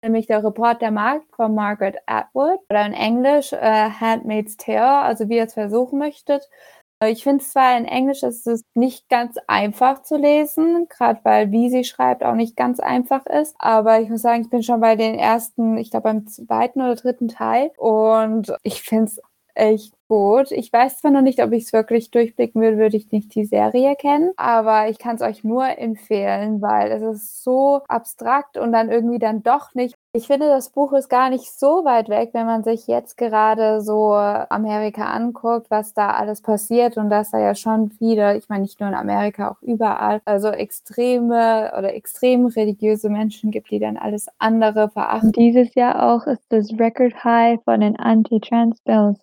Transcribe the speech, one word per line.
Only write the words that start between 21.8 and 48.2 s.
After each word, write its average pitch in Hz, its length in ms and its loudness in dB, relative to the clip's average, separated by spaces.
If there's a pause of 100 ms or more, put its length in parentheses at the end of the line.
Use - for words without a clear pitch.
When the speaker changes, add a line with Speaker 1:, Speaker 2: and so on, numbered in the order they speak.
Speaker 1:
durchblicken 233 500 0
würde, 220 200 2
würde 220 180 2
ich 208 140 -6
nicht 214 240 -4
die 214 100 0
Serie 220 500 2
kennen, 294 400 0
aber 220 540 2
ich 220 80 -6
kann's 233 240 -8
euch 220 220 -6
nur 254 340 -2
empfehlen, 208 840 -4
weil 208 300 0
es 220 120 -4
ist 214 400 -8
so 277 440 2
abstrakt 233 680 -4
und 233 140 -2
dann 226 180 2
irgendwie 233 300 0
dann 214 240 -2
doch 269 320 0
nicht. 247 180 -4 (220)
Ich 233 120 -6
finde, 277 200 2
das 269 240 0
Buch 277 220 -2
ist 269 160 0
gar 254 200 2
nicht 254 220 -6
so 320 340 0
weit 226 240 0
weg, 226 240 -2
wenn 226 140 -4
man 226 160 -2
sich 226 240 -4
jetzt 233 300 -4
gerade 220 640 2
so 214 320 2
Amerika 214 920 -2
anguckt, 233 640 -4
was 214 240 -4
da 208 180 0
alles 208 300 -4
passiert 233 560 0
und 214 140 -2
dass 208 200 0
da 220 80 -2
ja 208 160 2
schon 220 360 -2
viele, 208 460 0
ich - 120 -12
meine, 202 140 -4
nicht - 160 -10
nur 202 100 -4
in 190 60 -4
Amerika, 208 560 -4
auch - 100 -20
überall, 214 640 -2
also 208 240 0
extreme 233 1300 0
oder 196 160 -4
extrem 247 520 2
religiöse 214 640 0
Menschen 214 420 -2
gibt, 214 200 -8
die 208 80 -2
dann 214 180 -4
alles 208 300 -6 (120)
andere 214 500 2
verachten. - 400 0
Speaker 2:
Und 214 80 0
dieses 233 380 6
Jahr 247 360 2
auch 233 160 0
ist - 220 -4
das 220 300 0
Record 233 440 0
High 233 400 4
von 226 180 2
den 214 160 0
Anti-Trans 226 840 2